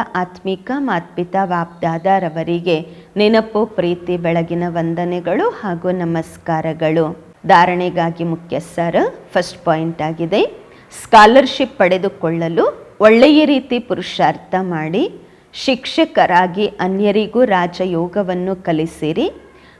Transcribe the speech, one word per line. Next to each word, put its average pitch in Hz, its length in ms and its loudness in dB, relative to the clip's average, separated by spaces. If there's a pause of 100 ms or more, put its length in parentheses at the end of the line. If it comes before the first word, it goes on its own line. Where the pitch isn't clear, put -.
(140)
ಆತ್ಮಿಕ 185 640 -6
ಮಾತ್ಪಿತಾ 190 680 -4
ಬಾಪ್ 175 360 -4
ದಾದಾರವರಿಗೆ 170 1040 -2 (300)
ನೆನಪು, 220 500 2
ಪ್ರೀತಿ, 175 500 -4
ಬೆಳಗಿನ 170 500 -2
ವಂದನೆಗಳು 175 840 -2
ಹಾಗೂ 180 420 -6
ನಮಸ್ಕಾರಗಳು. 160 1400 -4 (120)
ಧಾರಣೆಗಾಗಿ 175 760 2
ಮುಖ್ಯ 165 360 -6
ಸಾರ 170 360 -4 (360)
ಫಸ್ಟ್ - 320 -4
ಪಾಯಿಂಟ್ 165 380 -2
ಆಗಿದೆ. 165 480 -2 (520)
ಸ್ಕಾಲರ್‌ಶಿಪ್ 247 760 6
ಪಡೆದುಕೊಳ್ಳಲು 170 1080 -2 (120)
ಒಳ್ಳೆಯ 262 440 8
ರೀತಿ 262 340 0
ಪುರುಷಾರ್ಥ 175 840 -4
ಮಾಡಿ, 175 520 -4 (400)
ಶಿಕ್ಷಕರಾಗಿ 202 1120 0
ಅನ್ಯರಿಗೂ 202 800 0
ರಾಜಯೋಗವನ್ನು 180 1120 -2
ಕಲಿಸಿರಿ, 170 760 -4 (500)